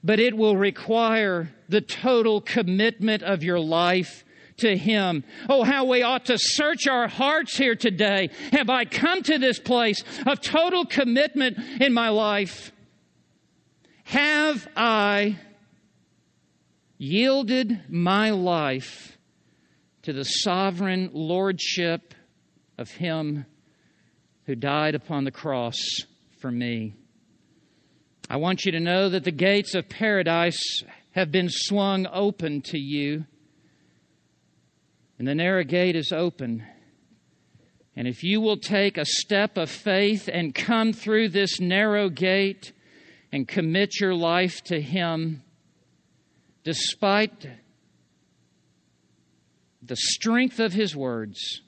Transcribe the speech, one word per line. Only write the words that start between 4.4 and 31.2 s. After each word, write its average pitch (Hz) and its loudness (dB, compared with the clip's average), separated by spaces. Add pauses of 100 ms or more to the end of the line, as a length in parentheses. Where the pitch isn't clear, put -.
to 208 4
him. 185 2 (260)
Oh, 269 6
how 262 2
we 247 4
ought 247 0
to 240 2
search - 0
our 247 2
hearts 285 0
here 254 4
today. 196 2 (220)
Have 262 2
I 254 2
come 339 0
to 311 2
this 254 2
place 233 2 (240)
of 285 2
total 349 2
commitment 262 0 (240)
in 269 4
my 233 2
life? 208 -2 (1300)
Have 294 2
I 208 2 (1600)
yielded 233 0
my 185 2
life 170 -2 (840)
to 156 -6
the 135 -6
sovereign 185 0
lordship 170 -2 (640)
of 120 -12
him 156 -6 (960)
who 139 -6
died 147 -2
upon 143 -4
the 135 -4
cross 123 -4 (580)
for 131 -8
me? 117 -4 (1400)
I - -4
want 175 -2
you 190 0
to 165 -2
know 180 2
that 180 -2
the 180 -2
gates 196 2
of 170 -4
paradise 175 0 (280)
have 180 -2